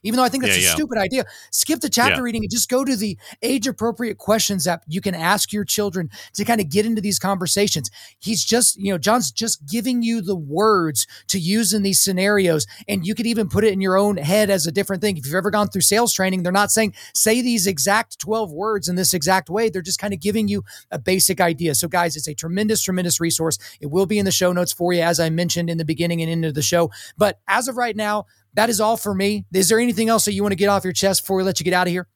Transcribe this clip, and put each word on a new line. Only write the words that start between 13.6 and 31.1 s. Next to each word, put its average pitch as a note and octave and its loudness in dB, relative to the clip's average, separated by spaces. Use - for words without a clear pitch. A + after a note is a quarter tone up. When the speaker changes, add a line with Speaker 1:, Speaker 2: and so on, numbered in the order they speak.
Speaker 1:
it G#3+ 4
in F#3+ -2
your F#3+ 2
own G3+ 2
head G3 2
as E3+ 0
a E3 -2
different G3 -2
thing. G3+ 0
If B2+ -10
you've C#3+ -6
ever F#3+ 0
gone G#3 2
through F#3+ -2
sales A3+ 2
training, F#3 0
they're F3+ -2
not G3+ 2
saying, A3 0
"Say A3+ 2
these A#3 0
exact G3 0
twelve G#3+ -4
words G3 -4
in F3 -2
this F#3 0
exact F#3 0
way." A3 0
They're F#3 -4
just F3 -6
kinda G3+ -4
giving G3+ 0
you G2+ -2
a - -8
basic F#3 2
idea. E3 2
So, E3 0
guys, F3 0
it's D3 -8
a D3+ -10
tremendous, G#3 -2
tremendous F#3 -2
resource. E3 0
It D3 -8
will F3+ 2
be G#3 0
in G3 2
the F#3 2
show F3+ 2
notes F3 0
for F3 0
you, E3+ 2
as E3 2
I D#3+ 2
mentioned E3+ -2
in E3 -2
the D#3+ -2
beginning E3 -2
and E3 -2
end E3 -2
of D3+ -2
the D3 -2
show. E3+ 2
But G3+ 2
as A3+ 2
of B3 -6
right A#3+ -2
now, G#3 -2
that A3+ 2
is G#3 0
all A3 2
for G#3 -4
me. G3+ 0
Is F#3 4
there A3 6
anything A3+ 2
else A3+ 4
that G#3 -2
you G3 -2
wanna G3+ 0
get G3 2
off G3+ 2
your F#3 -2
chest F#3+ 2